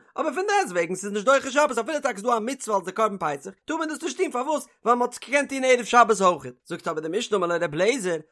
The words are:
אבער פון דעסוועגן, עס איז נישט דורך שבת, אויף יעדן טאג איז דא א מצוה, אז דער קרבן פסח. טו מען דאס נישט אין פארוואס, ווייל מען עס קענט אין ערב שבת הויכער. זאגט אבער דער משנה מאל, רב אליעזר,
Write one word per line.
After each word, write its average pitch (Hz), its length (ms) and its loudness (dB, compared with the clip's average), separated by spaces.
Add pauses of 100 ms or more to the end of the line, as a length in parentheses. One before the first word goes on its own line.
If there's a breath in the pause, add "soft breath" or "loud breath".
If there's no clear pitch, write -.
(180 soft breath)
אבער 285 160 -2
פון 359 140 -2
דעסוועגן, 185 460 0
עס 185 120 -8
איז 208 60 -6
נישט 202 140 -2
דורך 262 260 4
שבת, 285 260 2
אויף 226 100 -4
יעדן 302 140 -4
טאג 247 140 -2
איז 196 80 -12
דא 240 140 2
א - 20 0
מצוה, 220 380 -2
אז 190 60 -2
דער 185 80 -10
קרבן 202 260 0
פסח. 156 340 -6 (140)
טו 311 120 -4
מען 320 120 -4
דאס 302 140 -10
נישט - 160 -4
אין 339 120 0
פארוואס, 277 360 -4 (160 soft breath)
ווייל 240 140 4
מען 247 120 0
עס - 80 -16
קענט 277 340 -2
אין 269 120 -4
ערב 254 200 4
שבת 220 380 4
הויכער. 165 300 2 (140)
זאגט 165 220 -8
אבער 156 140 -4
דער 160 100 -6
משנה 208 260 -2
מאל, 175 260 0
רב 160 100 -2
אליעזר, 185 440 0 (140)